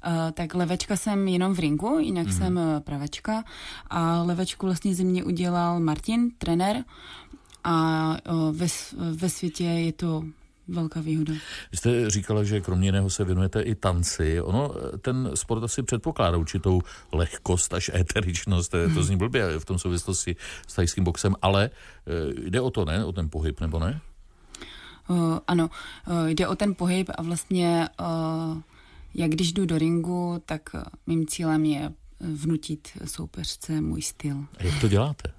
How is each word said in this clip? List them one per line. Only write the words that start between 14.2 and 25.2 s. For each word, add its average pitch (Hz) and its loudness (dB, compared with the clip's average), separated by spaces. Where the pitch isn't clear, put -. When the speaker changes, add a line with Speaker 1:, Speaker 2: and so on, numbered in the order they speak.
Speaker 2:
Ono, 131 0
eh, 98 -8
ten 127 -2
sport 113 -2
asi 117 -2
předpokládá 110 0
určitou 90 2
lehkost 87 0
až 87 -2
éteričnost, 90 0
eh, 85 2
to - 4
Speaker 1:
Mhm. 76 2
Speaker 2:
zní 95 2
blbě 101 0
v 80 -8
tom 92 -2
souvislosti 87 -2
s - -16
thajským 90 2
boxem, 92 2
ale, 98 4
eh, 78 -8
jde 92 2
o 127 0
to, 98 0
ne? 80 0
O 82 -4
ten 80 -2
pohyb, 78 -2
nebo 80 -2
ne? 78 -2
Speaker 1:
Eh, 165 2